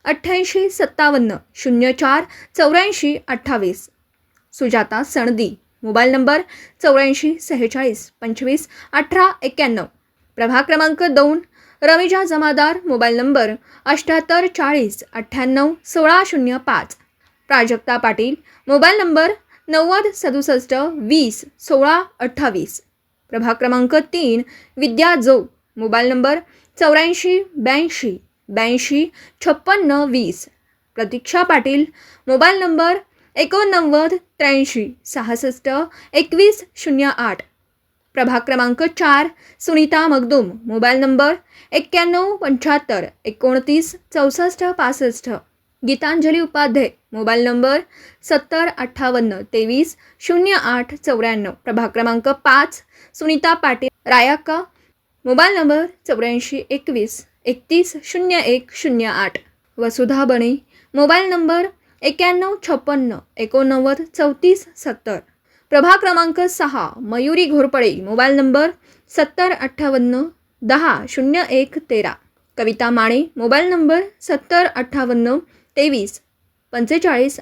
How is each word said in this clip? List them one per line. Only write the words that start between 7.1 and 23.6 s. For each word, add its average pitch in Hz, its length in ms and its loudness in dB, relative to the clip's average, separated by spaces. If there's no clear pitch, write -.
सेहेचाळीस 247 680 -4
पंचवीस 247 460 -4
अठरा 359 380 2
एक्क्याण्णव. 254 440 -4
प्रभाग 247 280 0
क्रमांक 311 400 0
दोन 294 360 4
रविजा 349 420 4
जमादार, 302 640 0
मोबाईल 233 300 2
नंबर 247 360 2
अठ्ठ्याहत्तर 320 640 0
चाळीस 285 560 -2
अठ्ठ्याण्णव 262 600 -2
सोळा 339 400 4
शून्य 254 400 -2
पाच. 208 320 -4
प्राजक्ता 240 500 0
पाटील, 233 380 -2
मोबाईल 311 300 4
नंबर 339 340 2
नव्वद 339 360 2
सदुसष्ट 269 600 -2
वीस 269 540 -2
सोळा 302 420 2
अठ्ठावीस. 247 640 -6
प्रभाग 233 240 -2
क्रमांक 247 420 0